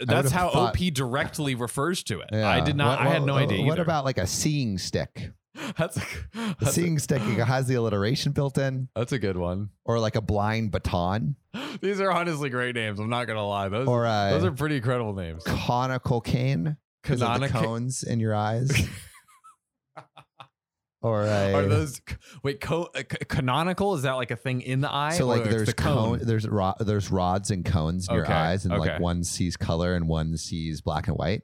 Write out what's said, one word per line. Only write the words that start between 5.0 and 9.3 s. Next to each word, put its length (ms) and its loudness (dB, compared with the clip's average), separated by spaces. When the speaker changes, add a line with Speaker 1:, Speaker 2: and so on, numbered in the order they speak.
Speaker 2:
<laughs> 220 -8
That's 200 -2
a, 40 -2
Speaker 1:
A 580 -6
Speaker 2:
that's 40 -18
a 100 2
Speaker 1:
seeing 240 2
stick 240 0
has 460 2
the 80 2
alliteration 560 2
built 260 -2
in. 380 -2
Speaker 2:
That's 160 -2
a 80 0
good 180 0